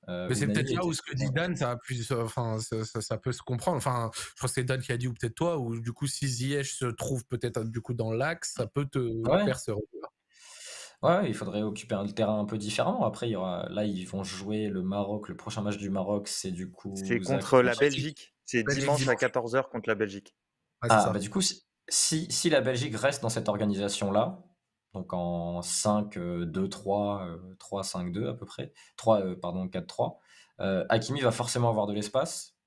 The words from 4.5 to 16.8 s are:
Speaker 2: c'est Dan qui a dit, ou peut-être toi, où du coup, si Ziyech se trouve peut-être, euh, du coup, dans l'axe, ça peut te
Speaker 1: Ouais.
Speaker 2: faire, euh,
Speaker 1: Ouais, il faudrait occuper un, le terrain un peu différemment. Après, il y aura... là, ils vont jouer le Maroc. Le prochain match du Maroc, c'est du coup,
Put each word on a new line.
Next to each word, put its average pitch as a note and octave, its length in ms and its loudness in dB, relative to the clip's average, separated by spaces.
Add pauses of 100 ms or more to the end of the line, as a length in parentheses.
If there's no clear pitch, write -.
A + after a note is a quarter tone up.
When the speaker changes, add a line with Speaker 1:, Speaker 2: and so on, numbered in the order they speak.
Speaker 2:
c'est C3 100 0
Dan C3 180 0
qui C3 100 -4
a A#2+ 60 0
dit, B2 100 -2
ou B2 60 -2
peut-être A#2 220 -4
toi, E3+ 220 0
où A#2 220 -2
du A2+ 120 -6
coup, C#3+ 160 -4
si C#3 200 -2
Ziyech C3+ 440 0
se - 140 -4
trouve A#2+ 400 -2
peut-être, A#2+ 320 -2
euh, A2+ 80 -2
du A2+ 160 -4
coup, B2+ 120 -4
dans A2 180 0
l'axe, C#3+ 440 -2
ça A#2 120 0
peut C#3+ 180 -2
te C#3 140 -2
Speaker 1:
Ouais. A#2+ 460 4
Speaker 2:
faire, - 140 2 (100)
euh, G#2+ 60 0 (1300)
Speaker 1:
Ouais, E3+ 260 4
il G#2 60 0
faudrait G2+ 260 -2
occuper G#2 320 -4
un, G2+ 100 0
le G2+ 80 -2
terrain G#2+ 280 2
un G#2 60 2
peu G#2 120 -2
différemment. A2 480 2
Après, A#2 240 -2
il A2+ 40 0
y - 20 0
aura... F#2 340 -2
là, G#2+ 160 0
ils F#2 200 -2
vont F#2+ 180 -4
jouer G2 440 -2
le F#3+ 140 -2
Maroc. G3+ 480 -2
Le - 80 -10
prochain A2 240 -6
match G2+ 160 -2
du G2+ 140 -4
Maroc, G2+ 360 0
c'est - 220 -4
du F2+ 220 -6
coup, G2 240 -10